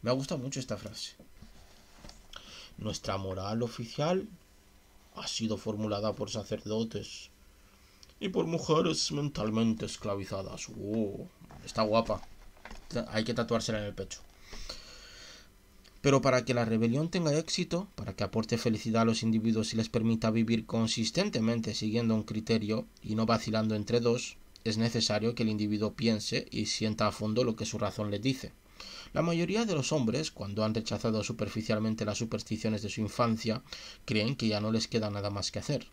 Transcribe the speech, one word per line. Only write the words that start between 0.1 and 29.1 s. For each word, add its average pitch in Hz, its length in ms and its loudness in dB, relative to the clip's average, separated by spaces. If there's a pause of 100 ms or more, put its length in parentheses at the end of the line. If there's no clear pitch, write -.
gustado 139 260 -2
mucho 135 180 -6
esta 113 200 -4
frase. - 380 -12 (1600)
Nuestra 104 400 -4
moral 95 440 -2
oficial 147 640 -2 (880)
ha - 120 -8
sido 107 300 -2
formulada 104 560 -2
por 107 160 -6
sacerdotes 107 960 -4 (920)
y - 100 -2
por 175 160 0
mujeres 165 680 2
mentalmente 113 720 0
esclavizadas. 98 840 -6 (140)
Oh, 104 440 -2 (360)
está - 200 -2
guapa. 107 440 2 (840)
Hay 110 160 0
que 120 100 0
tatuársela 113 460 0
en 104 40 -4
el 101 100 -6
pecho. 95 260 -8 (1800)
Pero 135 200 6
para 127 240 4
que 131 80 0
la 120 140 4
rebelión 117 420 2
tenga 165 260 2
éxito, 175 600 -2
para - 200 -8
que 104 100 -2
aporte 110 340 0
felicidad 113 440 2
a - 40 8
los 113 160 2
individuos 110 500 2
y 113 60 0
les 110 100 0
permita 113 420 2
vivir 113 360 2
consistentemente 113 1080 2
siguiendo 113 400 2
un 107 100 2
criterio 107 600 0 (180)
y 107 120 -2
no 110 100 4
vacilando 110 500 2
entre 107 260 2
dos, 117 360 2 (280)
es 110 120 0
necesario 113 580 2
que 120 100 0
el 110 40 4
individuo 107 460 2
piense 110 560 0
y 110 160 -2
sienta 107 400 2
a 101 60 2
fondo 107 300 2
lo 117 140 2
que 110 80 -4
su 110 140 -4
razón 104 320 -2
le 101 80 -2
dice. 131 340 -2 (600)